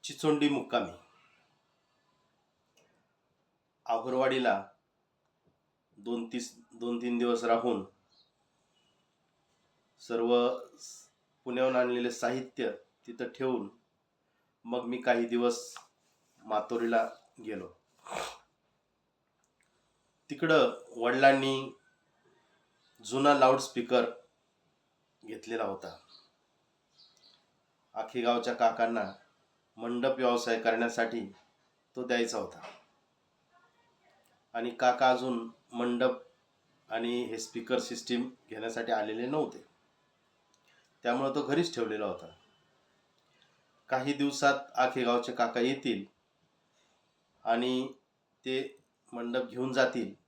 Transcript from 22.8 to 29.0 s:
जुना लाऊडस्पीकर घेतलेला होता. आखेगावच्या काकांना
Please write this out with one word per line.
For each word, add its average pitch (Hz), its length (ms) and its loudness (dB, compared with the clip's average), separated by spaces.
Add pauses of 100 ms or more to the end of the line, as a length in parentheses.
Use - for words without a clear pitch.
जुना 139 280 4
लाऊडस्पीकर 127 800 4 (1120)
घेतलेला 110 380 -6
होता. 95 360 -8 (1900)
आखेगावच्या 120 600 -2
काकांना 113 600 0 (640)